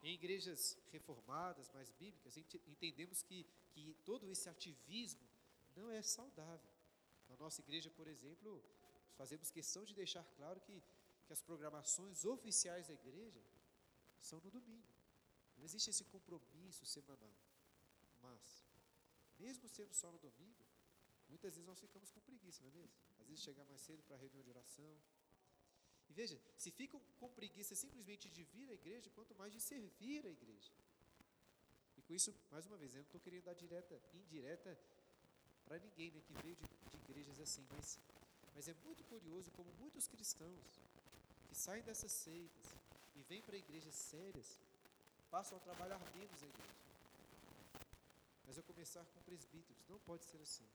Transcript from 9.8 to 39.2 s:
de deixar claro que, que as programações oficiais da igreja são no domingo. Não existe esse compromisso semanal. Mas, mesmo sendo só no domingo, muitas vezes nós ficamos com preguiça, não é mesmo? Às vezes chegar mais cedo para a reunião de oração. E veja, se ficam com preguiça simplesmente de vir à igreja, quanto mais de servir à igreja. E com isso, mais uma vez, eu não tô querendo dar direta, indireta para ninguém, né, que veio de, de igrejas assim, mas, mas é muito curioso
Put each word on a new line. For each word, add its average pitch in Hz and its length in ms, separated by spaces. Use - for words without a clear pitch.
de 208 100
deixar 180 300
claro 175 240
que, 190 220
que - 60
as 151 100
programações 156 800
oficiais 185 640
da 156 80
igreja 151 480
são 160 200
no 185 100
domingo. 233 380
Não 127 80
existe 208 260
esse 196 140
compromisso 175 840
semanal. 127 500
Mas, 123 420
mesmo 240 300
sendo 208 240
só - 200
no 170 60
domingo, 147 460
muitas 165 260
vezes 170 120
nós 185 140
ficamos 202 300
com 214 100
preguiça, 196 420
não 131 80
é - 20
mesmo? 165 240
Às 110 60
vezes 151 160
chegar 139 220
mais 139 160
cedo 156 240
para 139 120
a 123 40
reunião 135 220
de 123 80
oração. 143 460
E 147 60
veja, 185 260
se - 140
ficam 262 300
com 247 80
preguiça 208 460
simplesmente 208 560
de 165 140
vir 233 260
à - 20
igreja, 208 380
quanto 220 240
mais 196 180
de 226 80
servir 254 680
à 185 40
igreja. 110 420
E 139 60
com - 120
isso, 190 200
mais 160 160
uma 202 120
vez, 135 160
eu 139 80
não 143 80
tô 170 100
querendo 180 240
dar 180 100
direta, 170 460
indireta 165 640
para 165 140
ninguém, 175 320
né, 160 120
que - 100
veio 165 140
de, 160 100
de - 140
igrejas 143 360
assim, 143 320
mas, - 280
mas 147 140
é 165 60
muito 320 180
curioso 175 480